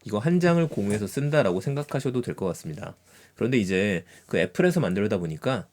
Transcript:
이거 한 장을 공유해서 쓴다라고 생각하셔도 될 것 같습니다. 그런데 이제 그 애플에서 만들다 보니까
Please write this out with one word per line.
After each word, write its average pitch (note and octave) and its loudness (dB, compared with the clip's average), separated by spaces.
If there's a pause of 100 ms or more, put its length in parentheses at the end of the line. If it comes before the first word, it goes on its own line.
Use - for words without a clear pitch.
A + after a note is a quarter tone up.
이거 G#2+ -2
한 E3+ 2
장을 E3+ 4
공유해서 G#2 -2
쓴다라고 C#3 2
생각하셔도 C#3 -4
될 D#2+ -6
것 - -6
같습니다. E2+ -8 (400)
그런데 B2 0
이제 F#2+ 0 (220)
그 G2+ 0
애플에서 F3+ 2
만들다 G2+ 0
보니까 F2 -4